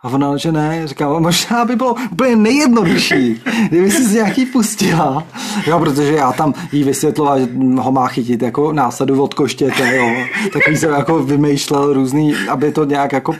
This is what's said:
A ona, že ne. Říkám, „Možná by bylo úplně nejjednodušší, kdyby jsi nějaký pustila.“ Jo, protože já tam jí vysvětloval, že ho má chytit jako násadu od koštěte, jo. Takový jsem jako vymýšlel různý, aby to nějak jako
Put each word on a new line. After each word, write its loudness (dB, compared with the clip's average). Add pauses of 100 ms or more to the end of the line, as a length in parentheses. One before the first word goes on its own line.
A -10
ona, 0
že -2
ne. -2
Říkám, -2
„Možná 0
by -2
bylo 0 (180)
úplně 2
nejjednodušší, 2 (260)
kdyby 2
jsi 2
nějaký 0
pustila.“ 0 (420)
Jo, 2
protože 2
já 2
tam 0 (180)
jí 2
vysvětloval, 0
že 0 (300)
ho 0
má 2
chytit -2
jako 0
násadu 0
od -2
koštěte, 0
jo. 0 (420)
Takový 0
jsem 0
jako 0
vymýšlel 0
různý, 2 (140)
aby 0
to 0
nějak 0
jako -2